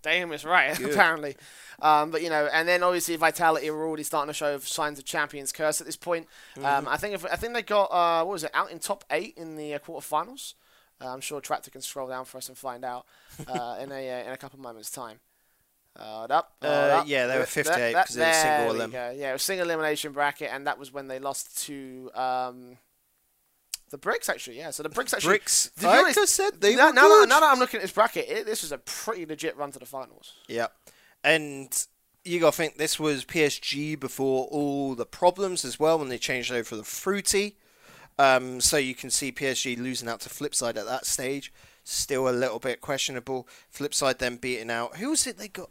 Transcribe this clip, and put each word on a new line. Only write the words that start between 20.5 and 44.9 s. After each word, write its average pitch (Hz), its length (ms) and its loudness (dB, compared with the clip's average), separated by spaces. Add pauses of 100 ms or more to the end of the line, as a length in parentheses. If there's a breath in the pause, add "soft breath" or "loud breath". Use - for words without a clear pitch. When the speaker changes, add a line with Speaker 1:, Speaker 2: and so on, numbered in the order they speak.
Speaker 1:
and 135 160 -8
that 113 120 -2
was 135 120 -16
when 139 160 -12
they 131 120 -8
lost - 460 -8
to, 131 500 -14
um, 127 600 -4 (1120)
the 143 80 -12
Bricks, 226 320 -4
actually. 123 300 -6
Yeah, 160 100 -10
so 147 140 -10
the 156 60 -8
Bricks 240 240 -4
actually. 180 180 0
Speaker 2:
Bricks. - 440 2
Speaker 1:
To 156 60 -10
be 208 60 -2
Speaker 2:
Like 226 160 10
Speaker 1:
honest, 359 160 4
Speaker 2:
I 403 60 6
said, 381 360 0
they 208 140 6
Speaker 1:
now, 262 140 10
Speaker 2:
were 254 40 2
Speaker 1:
now 254 160 8
that, 427 140 12
Speaker 2:
good. 370 60 6
Speaker 1:
now 302 120 8
that 302 100 8
I'm 254 80 4
looking 247 200 0
at - 20 -4
this 190 100 -4
bracket, 185 380 2
it, 214 160 -4
this 214 160 -4
was 156 100 -8
a 139 60 -8
pretty - 480 -8
legit 151 320 -6
run 143 160 -8
to 139 60 -18
the 123 80 -18
finals. - 460 -16 (140)
Speaker 2:
Yeah, 113 200 -2 (580 soft breath)
and 147 640 0 (360)
you 175 160 -2
gotta 156 160 6
think 160 220 -4
this 151 220 -2
was 147 260 -2
P 165 180 0
S 143 140 2
G 151 380 -6
before 131 520 -2
all 139 480 -2
the 113 120 -4
problems 180 580 2
as 123 140 -8
well 160 200 4
when 143 100 -4
they 123 100 -6
changed 123 340 -4
over 120 100 -2
for 113 140 -10
the 104 80 -10
Fruity. 202 720 -2 (600 loud breath)
Um, 127 440 4
so - 160 4
you 131 180 0
can 131 140 -14
see 135 240 -2
P 139 140 -4
S 127 140 0
G 123 140 -4
losing 120 320 -6
out 117 140 -6
to - 80 -14
Flipside 120 480 -4
at 104 80 -6
that 123 200 -6
stage. 135 460 -4 (320 soft breath)
Still 131 460 -2
a - 20 2
little 123 280 0
bit 123 200 -4
questionable. 131 640 -6 (300 loud breath)
Flipside 139 440 -2
then 123 180 -4
beating 117 340 -6
out. 117 260 -4